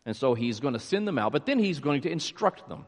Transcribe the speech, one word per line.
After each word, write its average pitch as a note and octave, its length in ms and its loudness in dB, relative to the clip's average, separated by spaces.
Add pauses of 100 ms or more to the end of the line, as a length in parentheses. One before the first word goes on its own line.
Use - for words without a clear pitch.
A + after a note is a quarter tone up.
And A2 100 -6
so B2+ 200 2
he's A#2 260 -2
gonna B2+ 180 -2
send G3+ 300 -2
them D3+ 100 0
out, G#2+ 140 2
but C#3+ 120 0
then C4+ 140 2
he's F#3 220 2
going C#3+ 220 0
to F3 80 -2
instruct - 580 -2
them. D3+ 200 -12